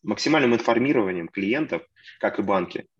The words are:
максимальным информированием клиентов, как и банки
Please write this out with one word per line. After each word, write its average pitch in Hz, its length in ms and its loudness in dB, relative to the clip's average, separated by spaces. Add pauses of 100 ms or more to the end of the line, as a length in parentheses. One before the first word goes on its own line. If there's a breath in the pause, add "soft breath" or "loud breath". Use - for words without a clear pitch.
максимальным 127 520 2
информированием 117 720 0
клиентов, 101 540 -4 (360 loud breath)
как - 220 -2
и - 20 -2
банки 95 440 -2 (140)